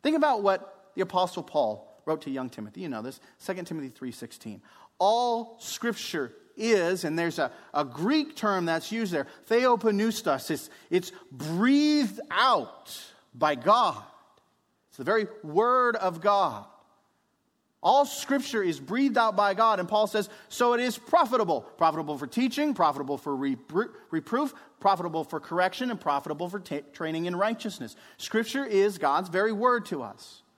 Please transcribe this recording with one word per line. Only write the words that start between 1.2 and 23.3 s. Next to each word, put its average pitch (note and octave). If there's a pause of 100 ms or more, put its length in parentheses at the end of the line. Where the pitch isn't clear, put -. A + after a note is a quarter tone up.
Paul -
wrote D#3
to C#3+
young C3
Timothy. G#2+
You F3
know A2+
this, C3 (180)
Second F#3
Timothy D#3
three B2
sixteen. - (360)
All A3+
Scripture - (240)
is, F#3+
and D#3+
there's E3+
a, C#3 (240)
a D3
Greek A3
term F#3+
that's E3
used A3
there, C#3+ (220)
theopneustos. A3
It's, D3 (200)
it's F3+ (220)
breathed A3+ (100)
out G3+ (380)
by D3+
God. F3 (880)
It's -
the C3
very G#3+ (160)
Word A#3
of F3+
God. F3 (1160)
All C4+
Scripture B3+
is E3
breathed A3+
out A3
by G3
God, A3
and F3
Paul G#3+
says, G#3 (200)
"So A#3+
it A#3
is B3
profitable." A3
Profitable D#3
for C3
teaching, C4
profitable C#3+
for D3